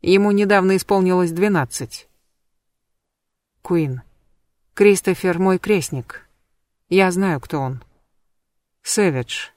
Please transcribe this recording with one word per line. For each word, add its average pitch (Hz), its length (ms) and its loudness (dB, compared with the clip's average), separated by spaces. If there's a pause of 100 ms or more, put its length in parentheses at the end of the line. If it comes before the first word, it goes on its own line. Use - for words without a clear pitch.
Ему 202 260 4
недавно 196 440 2
исполнилось 180 560 0
двенадцать. 165 760 -4 (1500)
Куин. 147 400 -2 (720)
Кристофер 185 640 2
мой 185 200 2
крестник. - 680 -4 (640)
Я 185 200 4
знаю, 175 300 -2
кто - 180 -8
он. 131 240 -6 (1000)
Сэвидж. 151 760 -2